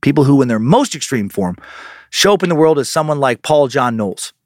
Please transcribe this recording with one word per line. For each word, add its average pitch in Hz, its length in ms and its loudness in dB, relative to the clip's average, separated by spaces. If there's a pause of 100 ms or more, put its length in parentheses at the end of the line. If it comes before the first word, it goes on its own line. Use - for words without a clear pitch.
People 143 220 2
who, 139 180 4
in 123 60 0
their 113 100 -2
most 175 360 0
extreme 113 360 -6
form, 90 260 -4 (540)
show 202 240 2
up 175 80 -2
in 180 80 -2
the 170 40 0
world 156 240 2
as 127 120 -4
someone 151 280 -2
like 127 220 -2
Paul 147 280 2
John 123 280 -2
Knowles. - 380 -6 (120)